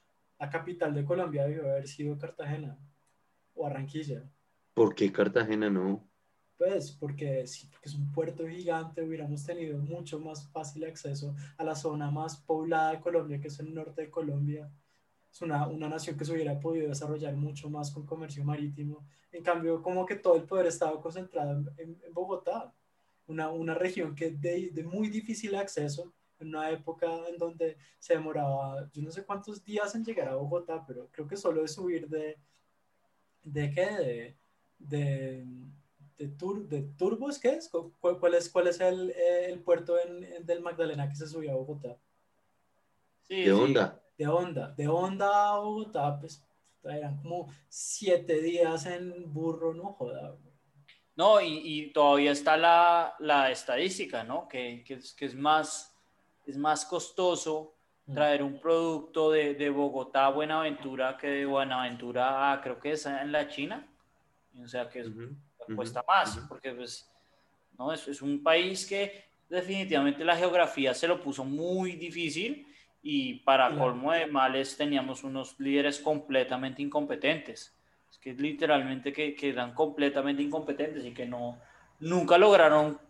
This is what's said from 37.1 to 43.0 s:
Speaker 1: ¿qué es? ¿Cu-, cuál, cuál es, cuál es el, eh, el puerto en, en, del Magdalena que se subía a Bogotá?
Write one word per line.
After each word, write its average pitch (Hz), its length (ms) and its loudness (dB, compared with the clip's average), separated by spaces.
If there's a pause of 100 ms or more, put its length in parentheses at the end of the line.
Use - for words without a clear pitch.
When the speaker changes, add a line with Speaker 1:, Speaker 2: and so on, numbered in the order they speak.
Speaker 1:
¿qué 254 160 2
es? - 160 -8
¿Cu-, 165 280 -6
cuál, 180 200 2
cuál 175 160 4
es, 170 160 2
cuál 180 160 4
es 175 140 2
el, 185 320 2
eh, 175 360 2
el 180 120 -8
puerto 170 380 2
en, 175 260 -4
en, 175 200 -14
del 170 160 0
Magdalena 160 480 -2
que 143 80 -6
se 156 100 -8
subía 151 260 -6
a 131 40 -2
Bogotá? 135 400 -8 (1300)